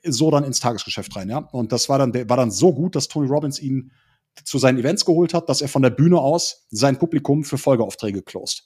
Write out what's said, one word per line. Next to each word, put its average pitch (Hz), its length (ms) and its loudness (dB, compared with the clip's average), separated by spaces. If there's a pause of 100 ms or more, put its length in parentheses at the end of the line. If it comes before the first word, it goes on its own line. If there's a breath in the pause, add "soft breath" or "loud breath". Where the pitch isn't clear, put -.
so 151 280 2
dann 143 100 4
ins 131 160 -4
Tagesgeschäft - 560 -6
rein, 95 140 -8
ja. 123 100 -6
Und 120 320 -6
das 123 180 -2
war 139 100 2
dann, 127 140 2
der 123 160 -4
war 123 80 2
dann 120 140 2
so 151 220 4
gut, 156 240 -4
dass 135 100 -2
Tony 147 220 -4
Robbins 147 320 -2
ihn 135 320 -6 (520 soft breath)
zu - 140 -4
seinen 127 200 4
Events 147 260 -2
geholt 170 300 2
hat, 170 140 -2
dass 139 120 0
er 143 80 -4
von 139 140 2
der 127 80 6
Bühne 165 300 4
aus 147 500 -2
sein 131 280 2
Publikum 151 460 0
für 135 140 -6
Folgeaufträge 107 640 -2
closed. - 440 -12